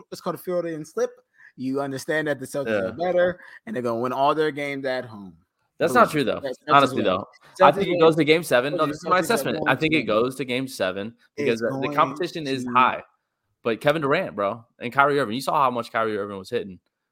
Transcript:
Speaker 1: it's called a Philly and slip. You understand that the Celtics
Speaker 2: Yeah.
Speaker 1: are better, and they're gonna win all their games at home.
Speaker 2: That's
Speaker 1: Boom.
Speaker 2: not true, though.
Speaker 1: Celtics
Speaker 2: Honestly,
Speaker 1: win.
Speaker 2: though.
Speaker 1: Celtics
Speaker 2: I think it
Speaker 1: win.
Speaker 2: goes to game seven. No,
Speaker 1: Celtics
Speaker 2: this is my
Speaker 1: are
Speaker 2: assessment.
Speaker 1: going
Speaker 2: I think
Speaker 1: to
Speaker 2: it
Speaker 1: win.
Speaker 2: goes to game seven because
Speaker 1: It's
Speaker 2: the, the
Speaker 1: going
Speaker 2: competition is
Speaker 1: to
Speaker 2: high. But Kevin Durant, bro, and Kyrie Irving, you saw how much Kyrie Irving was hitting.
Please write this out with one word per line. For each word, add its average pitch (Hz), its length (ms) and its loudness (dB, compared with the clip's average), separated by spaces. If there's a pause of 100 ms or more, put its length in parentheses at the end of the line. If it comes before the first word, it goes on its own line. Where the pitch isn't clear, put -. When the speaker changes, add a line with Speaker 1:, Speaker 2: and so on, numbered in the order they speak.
(120)
Speaker 1:
it's 185 100 -14
called 175 140 -6
a - 40 -16
Philly 170 340 -4
and 151 140 -10
slip. 247 240 -4 (440)
You 131 260 -4
understand 143 460 -4
that 143 120 -2
the 131 60 -10
Celtics 139 220 -6
Speaker 2:
Yeah. 101 220 0
Speaker 1:
are - 20 -4
better, 175 480 0 (260)
and 113 100 -10
they're 123 80 -4
gonna 117 160 -2
win 123 120 -2
all 139 240 2
their 156 160 0
games 143 340 -6
at 127 200 -4
home. 101 320 -18 (400)
Speaker 2:
That's 165 160 0
Speaker 1:
Boom. 240 80 6
Speaker 2:
not 202 100 4
true, 147 140 0
though. 95 160 -2
Speaker 1:
Celtics 131 140 -8 (120)
Speaker 2:
Honestly, 139 300 4
Speaker 1:
win. 104 80 0
Speaker 2:
though. 95 220 0 (300)
Speaker 1:
Celtics - 80 8
Speaker 2:
I 143 60 10
think 196 160 -2
it 175 40 -2
Speaker 1:
win. 175 100 0
Speaker 2:
goes 160 160 8
to 156 80 4
game 156 180 4
seven. 135 320 2
No, 156 80 0
Speaker 1:
Celtics 151 40 2
Speaker 2:
this 143 100 -6
is - 80 -18
my 175 100 2
Speaker 1:
are 185 40 4
Speaker 2:
assessment. 160 400 0
Speaker 1:
going - 100 0
Speaker 2:
I 131 60 4
think 156 180 0
Speaker 1:
to 160 40 2
Speaker 2:
it 147 40 2
Speaker 1:
win. 110 60 -6
Speaker 2:
goes 113 280 0
to 143 100 -6
game 127 220 -4
seven 101 480 -4 (220)
because 117 240 -2
Speaker 1:
It's 117 100 -2
Speaker 2:
the, 135 80 -6
the 131 80 -4
Speaker 1:
going 147 80 -6
Speaker 2:
competition 156 520 -2
is 135 180 -4
Speaker 1:
to 123 60 -8
Speaker 2:
high. 123 320 2 (600)
But 113 160 -2
Kevin 151 220 2
Durant, 143 340 0
bro, 101 300 -2 (140)
and 117 120 -8
Kyrie 143 280 4
Irving, 113 160 -2
you 135 60 -6
saw 160 220 -2
how 127 80 4
much 117 200 -6
Kyrie 110 260 -2
Irving 101 200 -6
was 95 120 -14
hitting. 95 300 -6 (320)